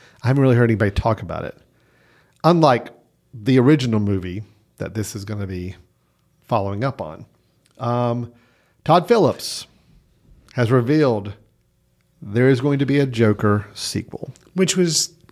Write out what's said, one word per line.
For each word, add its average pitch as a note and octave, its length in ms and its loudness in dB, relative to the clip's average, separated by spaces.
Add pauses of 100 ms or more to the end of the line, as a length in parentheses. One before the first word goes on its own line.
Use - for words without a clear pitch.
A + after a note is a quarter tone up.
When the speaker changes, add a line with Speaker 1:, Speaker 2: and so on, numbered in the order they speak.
(220)
Speaker 1:
I A#2 60 -2
haven't C#3 140 2
really C3 140 4
heard A#2+ 140 4
anybody G#2 200 0
talk A2 300 -2
about E2 240 -10
it. - 140 -14 (840)
Unlike D#3 460 4 (460)
the B2+ 240 2
original B2 420 4
movie F#2+ 420 -4 (360)
that F2+ 160 -10
this G#2+ 200 -8
is G2 120 -12
gonna G2+ 200 -8
be F2+ 300 -10 (680)
following G2+ 380 -4
up C3 200 -4
on, D#2+ 240 -14 (520)
um, A#2+ 540 -4 (540)
Todd F3 200 4
Phillips - 600 0 (880)
has A#2 160 0
revealed B2 640 0 (880)
there A#2 260 0
is B2 140 2
going C#3+ 160 0
to C#3 80 0
be C#3+ 120 0
a C#3+ 80 2
Joker G#2+ 680 2
sequel. - 580 -10 (220)
Speaker 2:
Which F#3 240 0
was E3 340 0 (200)